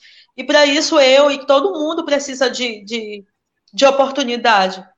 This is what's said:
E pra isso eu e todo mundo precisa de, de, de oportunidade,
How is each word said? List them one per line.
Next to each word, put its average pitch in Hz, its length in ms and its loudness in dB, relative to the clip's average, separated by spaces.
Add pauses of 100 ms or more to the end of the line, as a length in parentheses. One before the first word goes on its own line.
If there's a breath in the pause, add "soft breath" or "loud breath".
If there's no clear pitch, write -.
(360 soft breath)
E 254 80 -12
pra 294 220 4
isso 294 340 0
eu 262 300 4
e - 160 -6
todo 294 280 0
mundo 320 320 -6
precisa 269 440 -4
de, 226 360 -8
de, 208 400 -10 (480)
de 208 120 0
oportunidade, 240 1000 0 (140)